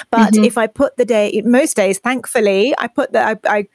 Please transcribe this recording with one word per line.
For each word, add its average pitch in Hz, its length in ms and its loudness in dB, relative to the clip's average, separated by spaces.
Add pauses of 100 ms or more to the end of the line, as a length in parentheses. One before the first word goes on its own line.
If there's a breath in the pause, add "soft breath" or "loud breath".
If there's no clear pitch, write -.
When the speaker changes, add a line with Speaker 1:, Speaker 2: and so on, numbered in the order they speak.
(100)
Speaker 1:
But 220 220 2
Speaker 2:
Mm-hmm. 214 120 4
Speaker 1:
if 240 120 0
I 226 100 0
put 262 300 -4
the 247 80 0
day, 214 400 0
most 247 320 2
days, 196 220 0
thankfully, 233 800 0
I - 80 -4
put - 260 -4
the, 226 80 2
I, 214 240 0
I 208 300 -2